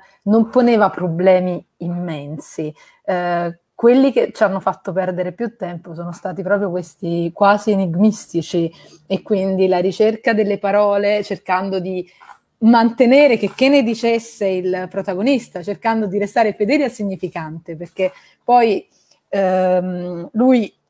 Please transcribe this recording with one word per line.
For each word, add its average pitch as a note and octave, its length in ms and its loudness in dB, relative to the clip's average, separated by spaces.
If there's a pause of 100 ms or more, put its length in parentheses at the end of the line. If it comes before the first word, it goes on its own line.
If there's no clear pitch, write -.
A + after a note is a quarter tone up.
(240)
non A3+ 260 4
poneva A#3 400 4
problemi F3+ 760 0 (140)
immensi. D#3+ 960 -8 (320)
Eh, F3 540 -4 (140)
quelli C4 400 4
che - 200 0
ci - 100 0
hanno G3 180 0
fatto F#3+ 320 -4
perdere F3+ 400 -2
più A#3 240 -8
tempo F3 360 -10
sono E3+ 200 -10
stati F#3 280 -10
proprio G3 280 0
questi E3+ 640 -4
quasi G#3 380 2
enigmistici, F3+ 1000 0 (360)
e F#3+ 140 -4
quindi F#3+ 460 0
la F#3 120 2
ricerca A3 540 0
delle G#3 240 0
parole, G3+ 680 0
cercando F#3+ 560 -4
di F3+ 300 -8 (500)
mantenere A#3 800 6
che, G3+ 160 -2
che B3+ 140 2
ne C#4 160 4
dicesse A3+ 640 -2
il F#3 420 -4
protagonista, G3 720 -2
cercando G#3+ 460 -2
di F#3 100 -4
restare G3+ 360 0
fedeli D4 300 0
al A#3 80 -2
significante, E3+ 840 -8
perché F#3 380 -6 (300)
poi, A3+ 440 2 (420)
ehm, F#3 1040 -2
lui A#3+ 400 2 (160)